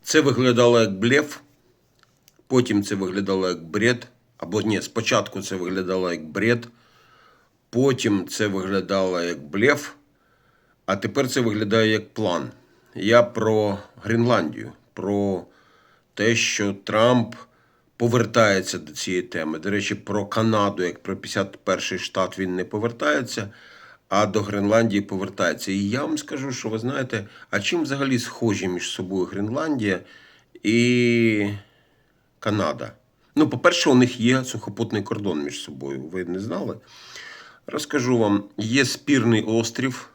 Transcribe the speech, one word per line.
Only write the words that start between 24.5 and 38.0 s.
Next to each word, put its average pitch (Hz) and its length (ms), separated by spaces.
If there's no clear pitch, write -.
повертається. 95 680
І 101 180
я 127 120
вам - 160
скажу, 135 340
що, 123 180
ви 110 100
знаєте, 123 460
а 101 100
чим 165 240
взагалі 135 360
схожі 98 480
між 90 220
собою 92 360
Гренландія 107 720
і 117 840
Канада? 76 520
Ну, 151 140
по-перше, 170 400
у 127 60
них 123 240
є 127 240
сухопутний 107 600
кордон 98 400
між 71 160
собою, 69 420
ви 87 240
не 92 140
знали? 135 380
Розкажу 127 500